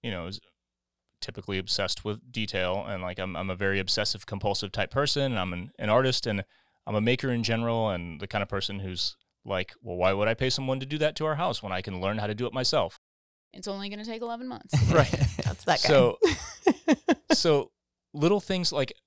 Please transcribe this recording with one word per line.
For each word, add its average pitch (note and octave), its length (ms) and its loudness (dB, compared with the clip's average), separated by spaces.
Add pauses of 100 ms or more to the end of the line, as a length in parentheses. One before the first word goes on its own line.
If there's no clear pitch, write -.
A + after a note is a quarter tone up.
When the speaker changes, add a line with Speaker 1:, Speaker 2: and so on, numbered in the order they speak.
Speaker 1:
you A#2+ 80 -6
know, F2 180 -6
is G#2 120 -10 (800)
typically - 380 -6
obsessed - 480 -2
with A2 260 -8
detail, G2 560 -2
and, F#2+ 140 -6
like, F2+ 160 -6
I'm, F#2 180 -6
I'm F#2+ 140 -4
a F#2 40 -2
very G2 260 0
obsessive G#2 440 -2
compulsive G2+ 480 -4
type G2+ 180 -2
person, C#3 420 0
and A2+ 60 -2
I'm F2+ 140 -2
an, F2+ 260 -8
an G#2+ 120 -2
artist, B2+ 360 4
and G2+ 160 -2 (440)
I'm - 80 -4
a G#2+ 80 2
maker B2+ 280 2
in A#2 120 0
general, A2+ 480 0
and F2 300 -6
the G2 60 -8
kind G#2 160 -2
of G2 60 -4
person G2 320 -4
who's F#2 360 -6 (280)
like, F#2+ 380 -4
"Well, F2+ 140 -8
why F#2 180 4
would G#2 140 2
I A2+ 60 2
pay C3 140 -2
someone C3 320 -2
to C3 60 -10
do C#3+ 120 -6
that D3+ 180 0
to D3+ 100 -2
our D#3 80 0
house E3 280 -2
when G2 100 -6
I F#2 100 -2
can F#2 180 -6
learn G2+ 180 0
how G#2 100 -2
to G#2+ 60 -2
do A#2 120 -4
it - 80 -4
myself?" B2+ 440 0 (540)
Speaker 2:
It's F#3+ 160 -10
only G3 200 -8
gonna G#3 160 -10
take A3+ 180 -8
eleven A#3 260 -8
months. A#3 340 -10
Speaker 1:
<laughs> - 100 4
Right. D#3 180 6 (340)
Speaker 3:
That's - 200 -4
that D#3+ 180 2
guy. - 60 2
Speaker 1:
So, C3 300 8 (560)
Speaker 3:
<laughs> - 580 2
Speaker 1:
so D3 400 4 (420)
little E3+ 260 4
things F#3 320 -2
like C#3 200 -2 (140)